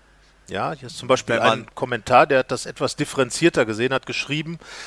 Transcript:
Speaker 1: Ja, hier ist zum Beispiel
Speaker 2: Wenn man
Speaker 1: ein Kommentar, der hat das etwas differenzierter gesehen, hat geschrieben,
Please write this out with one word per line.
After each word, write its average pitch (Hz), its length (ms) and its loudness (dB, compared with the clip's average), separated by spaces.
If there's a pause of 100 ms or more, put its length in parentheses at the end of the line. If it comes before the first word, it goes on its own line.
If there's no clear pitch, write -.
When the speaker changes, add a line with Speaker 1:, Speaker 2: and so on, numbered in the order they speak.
(480)
Speaker 1:
Ja, 113 260 -4
hier 131 120 -16
ist - 120 -14
zum 123 100 -8
Beispiel 127 260 2
Speaker 2:
Wenn 113 80 2
man 117 200 4
Speaker 1:
ein - 120 -20
Kommentar, 127 500 4
der 147 140 4
hat 127 140 -2
das - 140 -6
etwas - 280 -4
differenzierter 143 680 0
gesehen, 110 280 -2
hat 131 140 -2
geschrieben, 156 540 -6 (260)